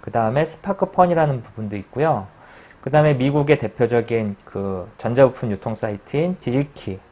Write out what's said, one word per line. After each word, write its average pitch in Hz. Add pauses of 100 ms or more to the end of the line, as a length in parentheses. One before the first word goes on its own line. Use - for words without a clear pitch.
그 -
다음에 117
스파크펀이라는 170
부분도 107
있고요. 120 (580)
그 127
다음에 151
미국의 139
대표적인 113 (100)
그 98 (120)
전자부품 123
유통 104
사이트인 139
디지키 123 (120)